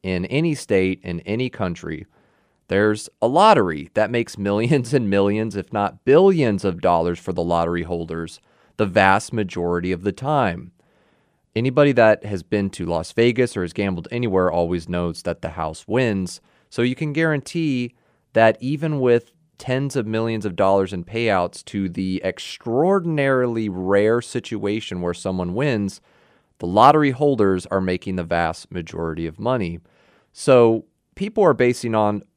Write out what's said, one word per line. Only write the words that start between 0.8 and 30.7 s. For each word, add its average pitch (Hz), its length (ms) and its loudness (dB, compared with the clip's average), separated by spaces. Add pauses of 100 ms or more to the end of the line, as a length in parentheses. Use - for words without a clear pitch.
in 87 180 -6
any 120 280 -4
country, 80 560 -8 (600)
there's 104 420 0 (120)
a 113 60 2
lottery 123 680 4
that 107 180 0
makes 120 260 -4
millions 113 560 0
and 120 160 0
millions, 101 460 0
if 98 180 -10
not 101 320 -4
billions 143 580 4
of 90 180 -2
dollars 87 380 0
for 92 140 -8
the 85 100 -4
lottery 85 400 -2
holders 82 560 -8 (380)
the 110 80 0
vast 95 460 4
majority 87 600 -4
of 87 120 -6
the 101 80 -2
time. 113 600 -4 (840)
Anybody 131 380 2
that 110 320 4
has 98 180 -6
been 101 280 -2
to 87 140 -8
Las 85 280 -4
Vegas 120 420 2
or 98 60 -4
has 85 100 -4
gambled 95 400 -4
anywhere 95 400 0
always 85 380 -2
knows 87 340 -4
that 85 180 -6
the 85 100 -8
house 80 360 -10
wins. 101 540 -2 (280)
So - 120 -4
you 123 140 0
can 151 180 -6
guarantee 151 800 -2 (380)
that 113 260 6
even 147 400 -4
with 120 320 2 (260)
tens 135 380 -4
of 120 100 -2
millions 110 400 -4
of 90 120 -6
dollars 98 340 2
in 87 140 -8
payouts 98 600 -2
to 98 220 -4
the 92 380 -4
extraordinarily 135 1400 0
rare 101 520 2
situation 104 800 -6
where 87 140 -2
someone 92 420 -4
wins, 113 460 -2 (580)
the 90 80 -6
lottery 139 440 6
holders 113 560 2
are 95 120 -2
making 92 380 -4
the 87 60 -4
vast 85 460 -2
majority 82 560 -6
of 80 140 -10
money. 104 400 -4 (540)
So 117 520 4 (300)